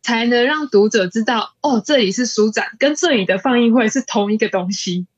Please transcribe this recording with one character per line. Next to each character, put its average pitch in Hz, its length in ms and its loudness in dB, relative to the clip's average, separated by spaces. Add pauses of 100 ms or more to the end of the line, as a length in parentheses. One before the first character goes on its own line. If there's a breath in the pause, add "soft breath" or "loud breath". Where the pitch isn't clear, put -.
才 233 240 -2
能 240 180 2
让 294 240 -2
读 208 200 4
者 202 180 0
知 226 180 -4
道， 233 380 -4
哦， 262 200 0
这 294 140 0
里 196 160 2
是 233 140 -2
书 214 240 0
展， - 280 -6
跟 294 160 0
这 330 180 0
里 202 120 0
的 185 140 0
放 240 240 0
映 233 100 4
会 226 160 4
是 254 140 -2
同 208 300 -2
一 220 40 0
个 214 120 0
东 185 240 -2
西。 180 340 -6 (120)